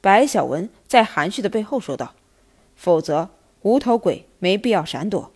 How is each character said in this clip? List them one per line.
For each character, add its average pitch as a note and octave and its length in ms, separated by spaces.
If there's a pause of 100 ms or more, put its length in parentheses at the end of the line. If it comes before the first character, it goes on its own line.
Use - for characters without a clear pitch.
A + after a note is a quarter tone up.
白 G#3 260
小 F#3+ 180
文 D3+ 260 (160)
在 A#3+ 160
韩 E3 280
旭 A3 120
的 G3 60
背 A3 140
后 A#3+ 180
说 C#3 160
道 A#2+ 180 (640)
：“否 E3 260
则 D#3+ 280 (320)
无 A3+ 160
头 A#3 200
鬼 E3+ 280 (120)
没 F#3 180
必 A3+ 140
要 F3 140
闪 D#3 260
躲 - 260